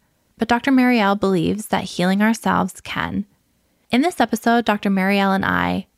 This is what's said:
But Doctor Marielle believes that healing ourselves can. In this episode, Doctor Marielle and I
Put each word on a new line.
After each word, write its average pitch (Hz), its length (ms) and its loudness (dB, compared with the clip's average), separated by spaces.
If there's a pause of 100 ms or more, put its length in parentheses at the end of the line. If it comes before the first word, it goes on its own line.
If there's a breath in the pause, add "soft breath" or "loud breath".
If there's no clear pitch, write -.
(360)
But 226 120 -4
Doctor 240 220 0
Marielle 247 480 4
believes 190 500 0
that 196 160 -2
healing 190 380 -2
ourselves 190 600 0
can. - 420 -6 (640)
In 247 120 2
this 349 180 -2
episode, 233 460 0
Doctor 208 220 -2
Marielle 196 460 0
and 190 100 -2
I 90 420 -2 (120)